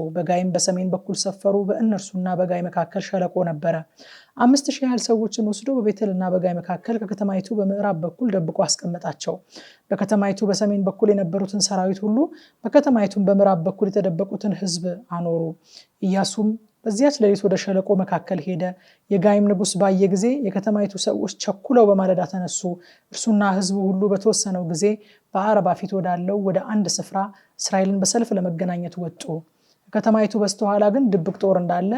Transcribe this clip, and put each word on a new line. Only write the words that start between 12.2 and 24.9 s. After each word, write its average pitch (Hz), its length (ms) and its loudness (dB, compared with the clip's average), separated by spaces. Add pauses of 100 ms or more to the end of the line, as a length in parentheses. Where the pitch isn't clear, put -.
በከተማይቱም 220 640 2
በምዕራብ 196 380 4
በኩል 190 260 -2
የተደበቁትን 196 640 -2
ሕዝብ 175 320 -4 (240)
አኖሩ። 170 320 -2 (600)
ኢያሱም 196 460 0 (320)
በዚያች 247 380 2
ሌሊት 202 240 4
ወደ 190 140 2
ሸለቆ 190 400 -2
መካከል 180 440 -2
ሄደ። 180 220 -4 (480)
የጋይም 202 360 4
ንጉሥ 202 300 2
ባየ 190 300 4
ጊዜ 190 200 0 (140)
የከተማይቱ 202 580 -2
ሰዎች - 400 -2
ቸኩለው 220 480 2
በማለዳ 190 400 4
ተነሱ። 185 340 -6 (520)
እርሱና 208 380 2
ሕዝቡ 190 320 0
ሁሉ 190 260 0
በተወሰነው 190 580 0
ጊዜ 160 180 -2 (500)